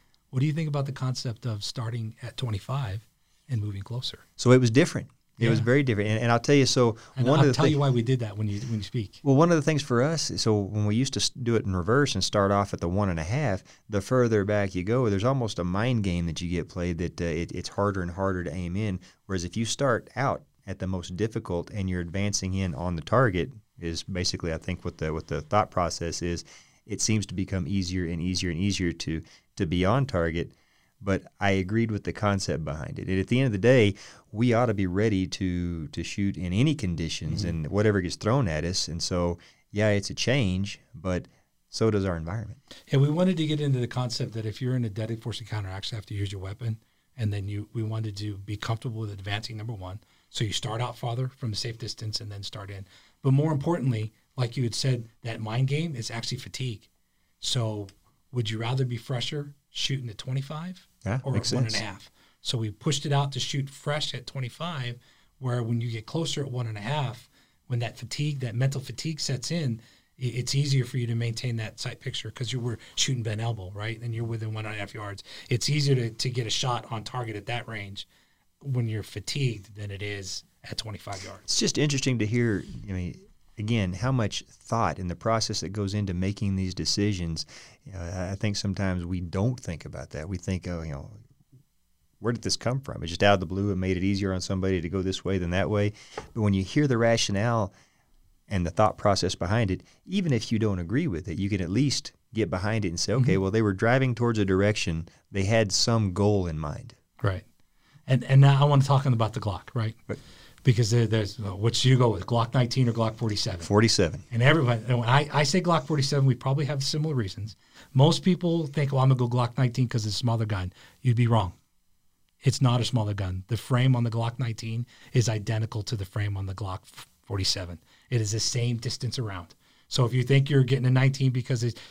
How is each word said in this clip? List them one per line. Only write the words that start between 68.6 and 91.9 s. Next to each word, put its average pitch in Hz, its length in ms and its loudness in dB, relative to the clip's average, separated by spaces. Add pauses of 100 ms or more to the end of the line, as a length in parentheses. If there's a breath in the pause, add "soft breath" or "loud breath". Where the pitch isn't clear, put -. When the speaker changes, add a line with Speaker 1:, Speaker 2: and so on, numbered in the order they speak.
Speaker 1:
fatigue 156 380 -8
sets - 320 -4
in, 135 300 -2 (380 soft breath)
i-, 127 60 -4
it's 120 280 -4
easier 139 320 2
for - 120 -6
you 120 100 -2
to 117 80 -2
maintain 117 420 -4
that 107 220 -8
sight 117 200 -10
picture - 320 -8
'cause 113 220 -6
you 127 60 -2
were 117 180 -4 (180 loud breath)
shooting 123 280 0
bent 107 180 -4
elbow, 110 320 -4
right? 110 280 -6
And 117 120 -6
you're 117 120 -4
within 110 280 -6
one 110 120 -8
and 107 100 -8
a - 20 -8
half 101 160 -8
yards. 101 300 -10 (260 loud breath)
It's 120 200 0
easier 143 260 4
to, 117 140 0
to - 200 -4
get 117 180 -2
a 107 40 -2
shot 120 400 -2
on 110 120 -6
target 113 320 -8
at 104 120 -10
that 117 200 -4
range 101 400 -10 (540 soft breath)
when 123 260 -2
you're 110 160 -4
fatigued 110 720 -4
than 101 160 -10
it 98 100 -10
is 101 420 -8 (200)
at - 140 -12
twenty-five 101 460 -10
yards. 98 200 -14
Speaker 2:
It's - 160 -2
just - 180 2
interesting 135 420 2
to 110 60 0
hear, 113 380 2 (260)
I - 20 -6
mean, 90 280 -6 (380)
again, 107 360 0
how 127 180 -2
much 113 380 0
thought 110 500 -2
in 92 80 -6
the 87 80 -4
process 110 460 0
that 78 80 -4
goes 101 240 -2
into 101 200 0
making 98 420 -2
these 92 180 -2
decisions. 87 720 -2 (400 loud breath)
You 101 80 -16
know, 92 60 -10
I, 90 320 -6
I 98 40 -4
think 101 220 -2
sometimes 92 480 -2
we 90 160 -4
don't 95 380 -2
think - 260 -8
about - 260 -14
that. 78 180 -8
We 95 80 -4
think, 90 300 -4
"Oh, 87 140 -6
you 80 120 -8
know, 71 180 -12 (1080)